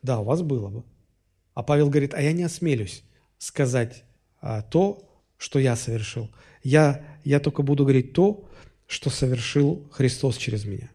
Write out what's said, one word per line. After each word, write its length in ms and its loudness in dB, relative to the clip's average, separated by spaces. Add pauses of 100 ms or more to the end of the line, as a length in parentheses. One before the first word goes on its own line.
да, 160 -2
у 60 -4
вас 180 0
было 260 -4
бы. 160 -12 (680)
А 80 -10
Павел 260 4
говорит: 240 0
«А 80 -6
я 120 2
не 100 -2
осмелюсь 600 -4 (360)
сказать, 680 -2 (380)
а, 180 -6
то, 500 -2 (280)
что 200 -2
я 180 2
совершил. 520 -6 (340)
Я, 400 4 (220)
я 160 4
только 220 -2
буду 220 2
говорить 280 4
то, 380 2 (360)
что 220 -6
совершил 840 0
Христос 440 0
через 300 -6
меня. 280 -10